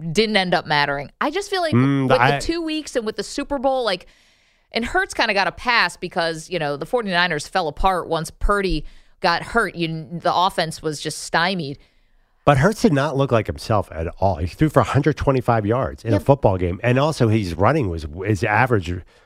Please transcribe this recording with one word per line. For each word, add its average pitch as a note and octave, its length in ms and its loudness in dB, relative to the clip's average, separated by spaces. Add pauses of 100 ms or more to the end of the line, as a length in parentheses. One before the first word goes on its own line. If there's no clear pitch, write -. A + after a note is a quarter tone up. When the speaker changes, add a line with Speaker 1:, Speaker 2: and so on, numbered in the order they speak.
(120)
Speaker 1:
didn't G#3+ 260 2
end F3+ 160 2
up D#3+ 140 2
mattering. C#3+ 520 0
I B3 120 -2
just G4 180 -6
feel F#4+ 140 -2
like D#4 100 0
Speaker 2:
Mm, C#3 340 2
Speaker 1:
with B3+ 140 6
Speaker 2:
I C4 180 4
Speaker 1:
the - 60 -8
two E4+ 160 -4
weeks D#4 340 -6
and A#3 80 -2
with A3 140 -6
the G3+ 60 -6
Super C#4+ 340 -6
Bowl, C4 260 0
like, F#3+ 220 -2 (680)
and A#3 120 -2
Hurts F#4 300 -2
kinda A#3+ 180 0
got F#3+ 140 0
a E3 40 -2
pass G#3+ 460 0
because, E3 540 -6
you F3 80 -4
know, C#3+ 180 -4
the D#3 80 -10
forty-niners F3+ 640 0
fell F#3 200 -2
apart F3+ 400 0
once D#3+ 220 -2
Purdy F#3+ 560 -2 (360)
got E3+ 200 2
hurt. G#3 320 -2
You, D#3+ 340 -6 (140)
the F3 120 2
offense E3+ 500 0
was D#3 180 -6
just - 220 -8
stymied. E3+ 560 -2 (640)
Speaker 2:
But C#3+ 140 6
Hurts G3 240 2
did A3 120 4
not C#3 220 0
look C3+ 160 0
like A2 140 2
himself G2 460 -2
at E2 160 -6 (120)
all. F#2+ 180 0
He E2+ 100 -2
threw D#3 220 0
for C#3 100 2
a A2+ 40 6
hundred C#3+ 320 0
twenty-five B2 500 0
yards A2+ 380 -2
in A2+ 80 -2
Speaker 1:
Yeah. A2+ 60 4
Speaker 2:
a - 40 -2
football A#2+ 360 4
game. F2+ 240 -2
And B2 160 2
also C#3+ 300 2
his G#2+ 260 2
running A2 340 2
was, D#2+ 200 -6 (180)
his G#2+ 180 0
average G#2+ 480 2 (340)